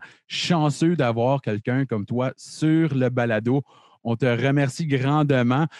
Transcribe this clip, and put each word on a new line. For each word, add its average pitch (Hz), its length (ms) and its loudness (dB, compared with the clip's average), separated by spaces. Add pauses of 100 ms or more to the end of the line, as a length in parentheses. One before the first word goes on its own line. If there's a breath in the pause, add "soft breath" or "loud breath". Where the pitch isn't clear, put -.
(280 loud breath)
chanceux 160 680 0
d'avoir 127 440 0
quelqu'un 123 460 -2
comme 107 180 -4
toi 123 320 -4
sur 156 580 0
le 127 140 2
balado. 120 540 0 (400 soft breath)
On 117 140 -2
te - 80 -2
remercie 135 640 0
grandement. 135 800 2 (140 loud breath)